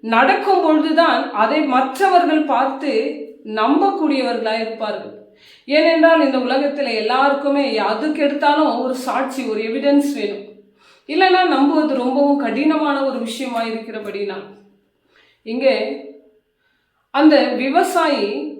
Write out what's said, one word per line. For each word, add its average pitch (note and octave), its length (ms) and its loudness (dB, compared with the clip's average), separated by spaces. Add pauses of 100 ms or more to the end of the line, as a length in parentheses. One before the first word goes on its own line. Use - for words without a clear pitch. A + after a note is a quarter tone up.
நடக்கும் E4 580 2
பொழுதுதான் D#4 680 2
அதை A3+ 300 0
மற்றவர்கள் D4+ 800 2
பார்த்து C4+ 480 -2 (640)
நம்பக்கூடியவர்களாய் B3 1080 0
இருப்பார்கள். A3 520 -8 (540)
ஏனென்றால் D#4+ 580 4
இந்த C4 120 0
உலகத்துல C4+ 560 -2
எல்லாருக்குமே C#4 720 0 (100)
எதுக்கு A3 500 -2
எடுத்தாலும் C#4+ 560 2
ஒரு B3+ 160 -4
சாட்சி, C4 540 -6
ஒரு G#3+ 120 -4
எவிடன்ஸ் C#4 520 0
வேணும். G#3 300 -6 (680)
இல்லைன்னா F#4 380 4
நம்புவது D4 480 0
ரொம்பவும் C4+ 440 0
கடினமான C#4+ 680 0
ஒரு A#3+ 140 -4
விஷயமா A#3 440 -6
இருக்கிறபடினால், G#3 840 -8 (1000)
இங்கே B3 300 0 (1400)
அந்த D4+ 220 6 (200)
விவசாயி D4+ 720 0 (300)